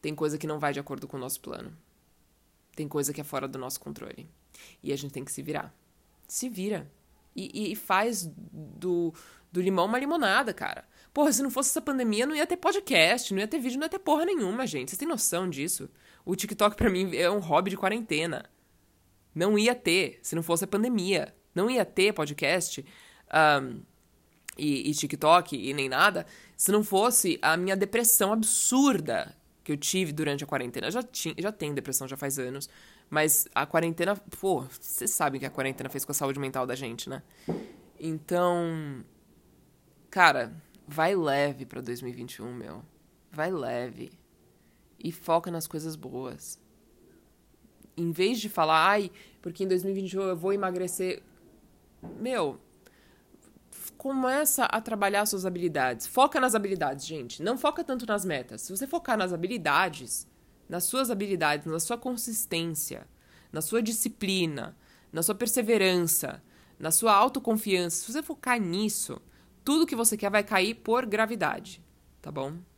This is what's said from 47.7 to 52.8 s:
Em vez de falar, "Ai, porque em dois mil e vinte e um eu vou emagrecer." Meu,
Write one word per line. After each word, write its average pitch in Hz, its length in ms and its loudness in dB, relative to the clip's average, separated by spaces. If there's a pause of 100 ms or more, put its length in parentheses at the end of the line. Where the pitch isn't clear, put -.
Em 170 160 -2
vez 196 280 2
de 214 80 -6
falar, 160 420 4
"Ai, 202 200 2 (320)
porque 175 220 -6
em 190 40 -2
dois 185 140 2
mil 196 100 -2
e 196 80 -2
vinte 180 120 -6
e 190 60 -2
um 196 40 0
eu 185 140 0
vou 185 160 0
emagrecer." 185 680 -2 (1000)
Meu, 202 400 -2 (1120)